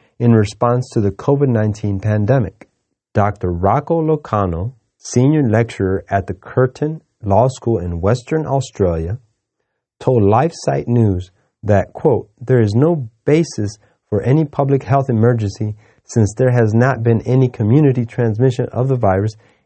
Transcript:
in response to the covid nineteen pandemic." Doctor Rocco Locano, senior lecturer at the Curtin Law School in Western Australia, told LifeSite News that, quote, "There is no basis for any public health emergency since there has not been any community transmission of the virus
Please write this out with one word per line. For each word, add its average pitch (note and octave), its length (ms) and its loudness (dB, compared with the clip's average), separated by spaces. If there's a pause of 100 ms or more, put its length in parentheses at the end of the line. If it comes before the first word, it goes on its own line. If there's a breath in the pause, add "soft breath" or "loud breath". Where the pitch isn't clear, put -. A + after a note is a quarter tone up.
(220)
in A#2+ 120 4
response A#2+ 580 0
to A#2+ 80 -2
the G2+ 120 0
covid C#3+ 360 0
nineteen G#2+ 500 -2
pandemic." G#2+ 680 -2 (460)
Doctor G2+ 360 -2
Rocco A#2+ 520 0
Locano, A2 720 -2 (240)
senior C#3+ 460 0 (140)
lecturer G2 520 -2
at G2 180 -2
the F#2+ 60 -4
Curtin C#3+ 680 -4 (220)
Law G#2 240 2
School A#2 300 -4
in E2+ 240 -6
Western B2+ 440 -2
Australia, G2 760 -4 (800)
told B2 260 2
LifeSite C#3 640 0
News G#2 420 0 (320)
that, G#2 300 0
quote, - 440 0
"There B2+ 220 0
is G#2 160 2
no C#3+ 320 0 (160)
basis C#3+ 540 -2 (320)
for G#2 120 -2
any D3 220 2
public C#3 400 -2
health C3+ 260 0
emergency G#2+ 680 0 (260 soft breath)
since G#2+ 320 0
there C3 160 0
has A2+ 220 2
not A#2+ 280 2
been A#2 200 2
any B2+ 260 2
community B2+ 580 2
transmission A#2+ 680 -2
of B2+ 160 -2
the C3 80 0
virus G2+ 380 0 (300 soft breath)